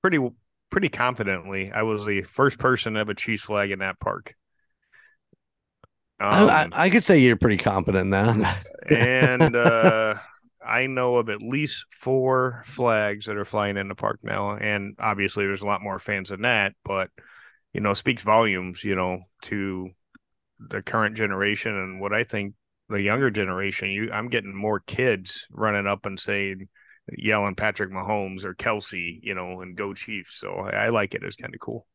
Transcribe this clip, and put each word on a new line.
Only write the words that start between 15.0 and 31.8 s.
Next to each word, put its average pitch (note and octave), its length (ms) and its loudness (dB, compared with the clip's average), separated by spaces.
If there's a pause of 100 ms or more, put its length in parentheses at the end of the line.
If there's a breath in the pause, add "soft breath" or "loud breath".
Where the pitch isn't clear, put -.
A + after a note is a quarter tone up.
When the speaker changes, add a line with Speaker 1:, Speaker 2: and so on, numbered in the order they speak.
Speaker 1:
there's G2 160 -4
a G#2 40 -8
lot G2+ 160 -2
more G2 180 -6
fans G2 300 -6
than G2+ 140 -8
that, A2 300 2 (120)
but, F#2+ 240 -2 (640 soft breath)
you G#2+ 80 -4
know, G#2 120 2
speaks A#2+ 300 -2
volumes, G2+ 580 2
you G2 140 0
know, F#2 280 -2 (200)
to F#2+ 460 -6 (680)
the G#2+ 220 -10
current A2 360 0
generation G2+ 580 -2
and F#2+ 240 -8
what G2+ 140 -4
I A2+ 100 0
think G2+ 300 -6 (340)
the G#2 140 -4
younger A#2 280 2
generation, G2 600 -2
you, G2+ 240 -4
I'm A2 160 -6
getting G#2 260 -4
more G2+ 240 -2
kids A2 720 -2
running G#2 340 0
up G2+ 200 -2
and G2 120 -6
saying, G2 520 -6 (480 soft breath)
yelling G2+ 380 0
Patrick G#2 360 -2
Mahomes F#2+ 540 -4
or F#2 80 -8
Kelsey, F2+ 680 -6
you G2+ 120 -6
know, F#2 240 -8
and F2+ 160 -14
"Go G2+ 180 -6
Chiefs." G2 420 -12
So - 180 -10
I, G2+ 320 -2
I A2+ 40 0
like G#2+ 240 0
it. G2 100 -8
It's - 120 -10
kinda - 220 -14
cool. A2+ 380 -10